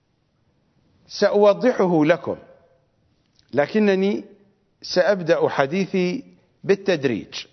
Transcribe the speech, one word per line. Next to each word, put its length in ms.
سأوضحه 960
لكم، 320
لكنني 720
سأبدأ 680
حديثي 760
بالتدريج. 880